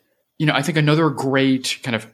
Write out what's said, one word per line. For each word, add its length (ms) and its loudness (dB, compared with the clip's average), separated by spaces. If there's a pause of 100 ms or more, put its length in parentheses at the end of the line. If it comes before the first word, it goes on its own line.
(400)
you 80 0
know, 60 2
I 100 0
think 140 -2
another 340 2
great 720 -2
kind 120 -2
of 180 -8